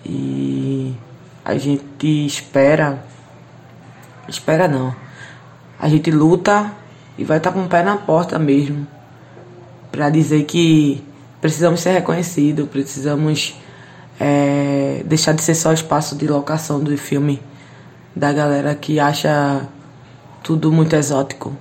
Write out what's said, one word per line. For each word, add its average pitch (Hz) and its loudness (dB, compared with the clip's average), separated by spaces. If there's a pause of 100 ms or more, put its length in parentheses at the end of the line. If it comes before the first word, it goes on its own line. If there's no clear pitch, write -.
E 135 -4 (520)
a 107 -2
gente 143 -2
espera, 143 2 (1200)
espera 160 0
não, 131 -2 (840)
a - 0
gente 156 2
luta 180 2 (460)
e - -6
vai 156 2
tá 160 -2
com 190 -4
o 180 -6
pé 175 2
na 202 0
porta 175 0
mesmo, 143 0 (1040)
pra 147 0
dizer 151 2
que 156 2 (360)
precisamos 160 2
ser 180 0
reconhecidos, 151 0
precisamos, 147 -2 (640)
é, 143 0
deixar 156 2
de 156 -2
ser 165 2
só 160 2
espaço 156 -2
de 151 -4
locação 147 -2
do 147 -2
filme 143 -2 (760)
da 143 0
galera 147 0
que 151 -2
acha 147 0 (800)
tudo 160 0
muito 160 2
exótico. 139 -2